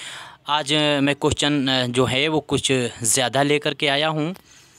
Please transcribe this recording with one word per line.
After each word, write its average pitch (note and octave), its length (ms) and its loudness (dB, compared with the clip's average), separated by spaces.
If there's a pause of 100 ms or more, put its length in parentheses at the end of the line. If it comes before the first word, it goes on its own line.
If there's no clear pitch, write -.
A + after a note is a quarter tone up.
(480)
आज, D3 240 0
अ, D3 280 2
मैं C#3+ 140 2
क्वेश्चन, C#3+ 540 0
अ, C3 180 2
जो B2 180 2
है, C3 240 0
वो D#3 120 0
कुछ - 320 -2 (300)
ज़्यादा A#2+ 400 0
लेकर D3 320 0
के D3 140 -2
आया C#3+ 200 0
हूं। D#3 260 -4 (440)